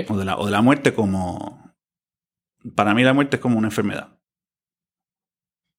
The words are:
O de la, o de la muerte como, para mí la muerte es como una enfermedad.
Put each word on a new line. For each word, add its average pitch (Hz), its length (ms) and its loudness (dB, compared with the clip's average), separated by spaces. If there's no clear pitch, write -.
O 110 80 -2
de 95 80 -2
la, 95 140 -4
o 101 80 -4
de 101 40 -4
la 101 120 2
muerte 139 320 4
como, 95 800 -4
para 104 200 2
mí 120 100 4
la 131 80 6
muerte 139 240 2
es - 60 -6
como 120 160 2
una 110 100 0
enfermedad. 101 500 -6